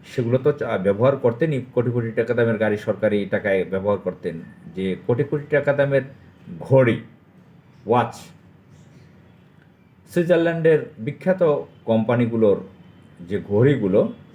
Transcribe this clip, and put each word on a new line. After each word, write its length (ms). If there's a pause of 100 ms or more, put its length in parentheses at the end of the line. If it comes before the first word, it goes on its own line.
সেগুলো 320
তো 140
চা-, 260
ব্যবহার 380
করতেনই, 460 (120)
কোটি 160
কোটি 220
টাকা 220
দামের 220
গাড়ি 200
সরকারি 500
টাকায় 380
ব্যবহার 340
করতেন। 420 (340)
যে 220 (100)
কোটি 180
কোটি 260
টাকা 220
দামের 300 (580)
ঘড়ি, 400 (840)
ওয়াচ, 300 (2000)
সুইজারল্যান্ডের 840
বিখ্যাত 640 (220)
কোম্পানিগুলোর 800 (560)
যে 280
ঘড়িগুলো 640 (220)